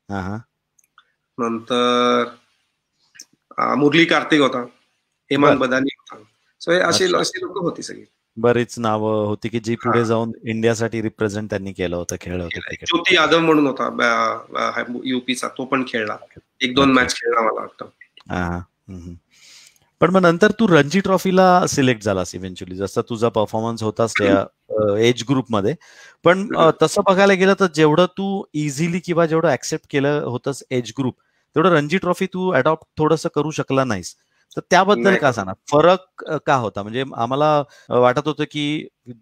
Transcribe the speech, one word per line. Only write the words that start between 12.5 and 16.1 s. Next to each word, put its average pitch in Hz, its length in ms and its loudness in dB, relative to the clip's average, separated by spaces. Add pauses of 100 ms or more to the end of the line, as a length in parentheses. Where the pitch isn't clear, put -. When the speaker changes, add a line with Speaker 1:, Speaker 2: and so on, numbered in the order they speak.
Speaker 2:
केलं. 90 120 -12
Speaker 1:
cricket. - 200 -12
Speaker 2:
ज्योती 170 280 0
यादव 160 240 4
म्हणून 156 280 2
होता, 123 220 -4
ब-, 117 680 -2
अ, 117 120 -2
हा, 117 140 -6 (200)
युपीचा, 123 440 -6
तो 127 180 -10
पण 131 220 -2
खेळला. 107 300 -6 (440)